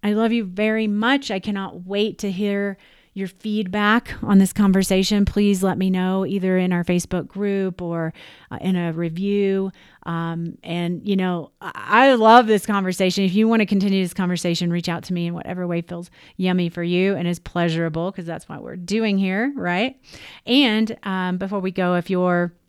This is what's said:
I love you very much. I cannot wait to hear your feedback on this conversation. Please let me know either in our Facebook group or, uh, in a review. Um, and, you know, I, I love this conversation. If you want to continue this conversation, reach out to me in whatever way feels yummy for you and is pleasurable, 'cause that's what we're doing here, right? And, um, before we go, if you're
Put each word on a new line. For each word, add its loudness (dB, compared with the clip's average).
I 2
love 2
you 0
very -2
much. 0
I -2
cannot -6
wait -2
to -4
hear -2
your -6
feedback 0
on 6
this 4
conversation. 2
Please 2
let 0
me 0
know 0
either 0
in 2
our 0
Facebook -2
group -4
or, -4
uh, -10
in 0
a 0
review. 0
Um, -6
and, -4
you 0
know, -2
I, -12
I 6
love 8
this 2
conversation. 0
If 0
you 4
want 4
to 2
continue 2
this -4
conversation, 0
reach -2
out -6
to -6
me -2
in -6
whatever -8
way -2
feels -12
yummy 0
for -6
you 2
and -2
is -2
pleasurable, -2
'cause -12
that's -12
what -12
we're -12
doing 0
here, 0
right? -2
And, 2
um, -2
before -4
we -2
go, 0
if -2
you're 2